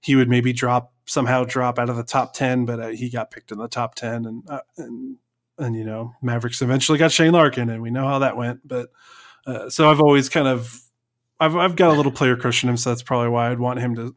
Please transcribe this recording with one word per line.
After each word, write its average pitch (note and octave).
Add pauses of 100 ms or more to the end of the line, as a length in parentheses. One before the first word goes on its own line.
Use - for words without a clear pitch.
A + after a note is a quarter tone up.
he C#3
would B2+
maybe B2
drop, B2 (140)
somehow B2+
drop B2
out A#2+
of A#2+
the A#2
top B2
ten, B2+
but, A#2
uh, A2+
he A2+
got A#2+
picked -
in G#2
the A#2
top A#2
ten. A#2
And, A2+
uh, C#3 (160)
and, B2+ (420)
and, A#2
you A2
know, A2
Mavericks A#2+
eventually C3+
got D#3+
Shane D#3+
Larkin, C3
and A2+
we A#2
know C3+
how C#3
that B2+
went. B2
But, B2 (580)
uh, A#2
so D#3
I've D3+
always C#3+
kind C#3+
of, A#2+ (580)
I've, D#3
I've F3
got E3+
a D3+
little C#3
player C3
crush A#2+
on B2
him, A#2+
so B2
that's A#2+
probably A#2+
why A#2+
I'd A#2+
want B2
him A#2+
to, A#2